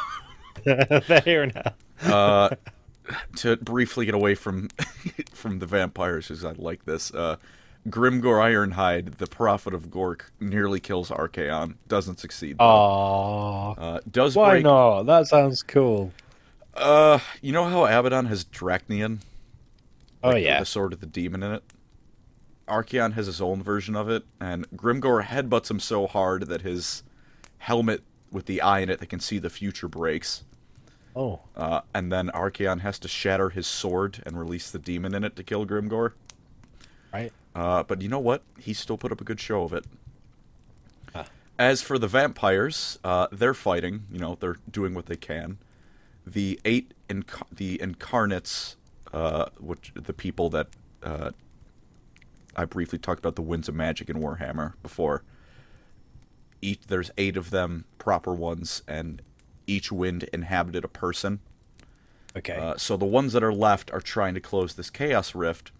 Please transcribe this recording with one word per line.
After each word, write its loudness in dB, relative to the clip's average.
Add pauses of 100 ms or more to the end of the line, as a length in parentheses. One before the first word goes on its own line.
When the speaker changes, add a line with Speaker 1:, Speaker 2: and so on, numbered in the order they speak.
(640)
Speaker 1:
<laughs> 4
They're 8
here 2
now. -4
Speaker 2:
Uh, 6 (880)
to 2
briefly -2
get 0
away 4
from, -6 (320)
<laughs> -10
from -8
the -8
vampires, -2
'cause -12
I -8
like -10
this, -6
uh, -2 (540)
Grimgor 4
Ironhide, 2
the -6
Prophet 0
of -8
Gork, -4 (180)
nearly 0
kills -4
Archaon. -4 (140)
Doesn't -2
succeed, -10
though. 6
Speaker 1:
Aw. 6
Speaker 2:
Uh, -6 (100)
does 4
Speaker 1:
Why 10
Speaker 2:
break 8
Speaker 1:
not? 8
That 8
sounds 6
cool. 4 (600)
Speaker 2:
Uh, 8 (220)
you -4
know 2
how 4
Abaddon 4
has -4
Dracnian? -4 (1040)
Speaker 1:
Oh, 4
Speaker 2:
Like, 4
Speaker 1:
yeah. 4
Speaker 2:
the -2
Sword -2
of -14
the -14
Demon -6
in -6
it? -8 (1080)
Archaon 0
has -4
his -6
own -2
version -2
of -4
it, -2 (160)
and -6
Grimgor 2
headbutts -2
him -4
so -2
hard 0
that -6
his -6 (540)
helmet 0 (300)
with -10
the -4
eye 4
in -2
it -2
that -12
can -8
see -6
the -6
future -8
breaks. -4 (720)
Speaker 1:
Oh. -4 (140)
Speaker 2:
Uh, -2 (120)
and -4
then -2
Archaon -2
has -8
to -14
shatter 0
his -8
sword -4
and -10
release -8
the -10
demon -6
in -4
it -8
to -14
kill -4
Grimgor. -2 (1000)
Speaker 1:
Right. -8 (220)
Speaker 2:
Uh, 0
but -4
you -8
know -4
what? 0 (160)
He -10
still -6
put -6
up -10
a -12
good -8
show -2
of -4
it. -6 (1300)
Speaker 1:
Huh. -12 (340)
Speaker 2:
As 4
for -2
the 0
vampires, 0
uh, 2
they're 0
fighting. -2
You -10
know, -6
they're -6 (140)
doing -4
what -10
they -10
can. -10 (640)
The -4
eight -2 (160)
inc-, -10
the -8
incarnates, -4 (380)
uh, -2 (120)
which -14
the -12
people -4
that, -2 (360)
uh, -8 (1300)
I -4
briefly -6
talked -6
about -4
the -8
winds -6
of -8
magic -6
in -8
Warhammer -8
before. -4 (1400)
Each, -6
there's -4
eight 0
of -8
them, -2 (140)
proper -2
ones, -8
and -10 (460)
each -4
wind -4 (100)
inhabited -4
a -8
person. -6 (1000)
Speaker 1:
Okay. -10
Speaker 2:
Uh, -4
so -4
the 0
ones 2
that 2
are 2
left 2
are -6
trying -2
to -6
close -4
this -12
Chaos -2
Rift. -4